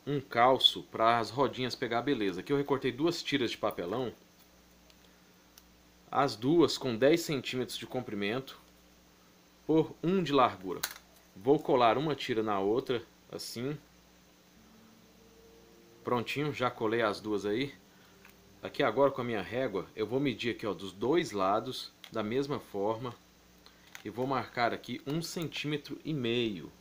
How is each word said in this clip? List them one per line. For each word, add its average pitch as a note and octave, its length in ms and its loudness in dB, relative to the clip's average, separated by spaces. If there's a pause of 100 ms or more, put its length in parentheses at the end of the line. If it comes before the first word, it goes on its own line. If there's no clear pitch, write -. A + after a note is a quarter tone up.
um C#3 160 -2
calço - 600 4
pra A#2 340 4
as G#2+ 140 -2
rodinhas B2 420 0
pegar A#2+ 260 -2
a A#2+ 40 -2
beleza. G#2 380 2
Aqui C#3 120 -2
eu C#3 40 4
recortei C#3 340 0
duas D#3 320 -2
tiras B2+ 260 0
de - 80 -6
papelão, G#2 560 -2 (2000)
as B2 260 2
duas C3+ 420 4
com B2+ 180 -2
dez D3 260 4
centímetros B2+ 560 -4
de A#2 100 -10
comprimento G#2+ 720 -4 (1040)
por D#3+ 380 2
um F#3 180 2
de C#3+ 100 -2
largura. G2 480 2 (560)
Vou B2 220 4
colar B2 400 6
uma D3+ 160 0
tira A2 300 -2
na G#2 160 0
outra, A2+ 440 0 (280)
assim. B2 440 -8 (2250)
Prontinho, B2 500 -2
já B2+ 160 0
colei A#2 320 0
as G2+ 180 2
duas G2+ 240 -2
aí. A#2 300 -2 (880)
Aqui - 200 -4
agora C3 300 4
com C3+ 80 -6
a A#2+ 60 -4
minha A2+ 160 -2
régua, G2 520 -4
eu G#2+ 140 -2
vou B2+ 140 -2
medir A#2 340 -2
aqui, - 100 -10
ó, G2+ 80 -2
dos F2+ 200 -10
dois B2+ 380 0
lados, G#2 600 -2 (200)
da A2 120 -4
mesma C3 360 -2
forma. A2+ 540 -4 (920)
E A2+ 40 -6
vou A#2+ 160 -4
marcar A#2+ 480 0
aqui - 320 -10
um D3+ 160 -4
centímetro D3+ 840 -6
e D#3 80 -4
meio. A#2 680 -2